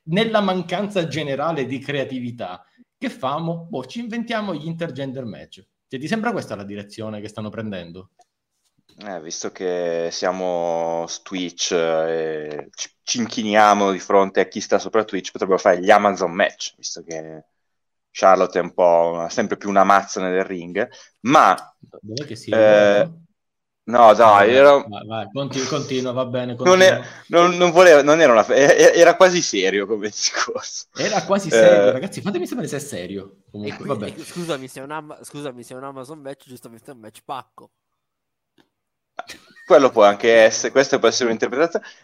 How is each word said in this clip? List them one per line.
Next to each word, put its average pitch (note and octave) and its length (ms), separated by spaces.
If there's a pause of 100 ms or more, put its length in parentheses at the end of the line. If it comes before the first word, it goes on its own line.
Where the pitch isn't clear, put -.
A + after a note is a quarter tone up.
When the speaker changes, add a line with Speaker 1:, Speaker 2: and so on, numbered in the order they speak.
Speaker 1:
nella G#3+ 380
mancanza F#3 680
generale C#3+ 580
di B2 140
creatività, A#2+ 840 (340)
che C4+ 120
famo? E3 600
Boh, B2+ 160
ci - 140
inventiamo A3+ 540
gli D3 120
intergender C#3 600
match. E2+ 400 (220)
Cioè, C3+ 120
ti D3 80
sembra G#3+ 240
questa B2+ 240
la G2 80
direzione G#2 580
che G#2 60
stanno G#2+ 220
prendendo? F#2+ 600 (920)
Speaker 2:
Eh, F#2+ 200
visto E2+ 300
che F2 600
siamo E2+ 960
su - 140
Twitch, F#2 500
eh, D#2+ 760
e D2 280
ci, - 140 (120)
ci - 180
inchiniamo G#2 720
di F#2 80
fronte G2 420
a F#2 60
chi - 120
sta G2+ 180
sopra G#2+ 280
Twitch, F#2 260
potrebbero F#2+ 260
fare F2+ 220
gli F2+ 100
Amazon G2 440
match, - 420
visto - 280
che D#2+ 420 (680)
Charlotte F#2 480
è - 20
un F2 120
po' E2+ 400
una, E2+ 160
sempre G#2 260
più G#2 140
una G2 160
mazza G2 340
nel F#2 240
ring, F2+ 420 (360)
ma, A#2+ 340 (240)
Speaker 1:
Dov'è A2+ 460
che C3+ 100
si - 140
Speaker 2:
eh, G#2 540
Speaker 1:
rivolta? - 160 (640)
Speaker 2:
no, A#2 300
dai, G#2+ 400
Speaker 1:
Vabbè, B2+ 40
Speaker 2:
era C#3 140 (140)
Speaker 1:
vai, G#2 220
vai, A2 240
continu-, C3+ 360
continua, C3 440
va B2+ 140
bene, B2 320
Speaker 2:
non F#3 240
era, F#3 160
Speaker 1:
continua. E3+ 500
Speaker 2:
non, F3+ 80
non F3 160
voleva, E3 320
non D3+ 160
era C#3+ 140
una A2 100
fe-, C3 320
e-, D#3 80 (120)
e-, E3 40
era E3+ 160
quasi F3+ 260
serio G2 440
come G#2 260
<laughs> - 0
discorso. - 840
Speaker 1:
Era F#3+ 300
quasi G3 260
serio, G#2+ 380
Speaker 2:
Eh, G#2 60
Speaker 1:
ragazzi, C#3 260
fatemi B3+ 280
sapere G3+ 200
se D3 80
è C#3 40
serio. F#2+ 720
Comunque, G#2 260
Speaker 3:
E - 20
qui, - 100
Speaker 1:
vabbè. F3+ 320
Speaker 3:
e D3+ 60
scusami, D#3+ 420
se C3 140
è - 20
un C#3 80
Am-, D3+ 300
scusami, B2+ 420
se C3 100
è B2+ 40
un C3 80
Amazon C#3 340
match, C#3 280
giustamente A#2+ 440
è - 20
un B2 60
match G#2+ 240
pacco. - 480 (1900)
Speaker 2:
Quello C#3+ 260
può A2 140
anche G#2 280
essere, A2+ 380
questa C3+ 260
può A2+ 120
essere B2 160
un'interpretazione. A#2+ 600 (180)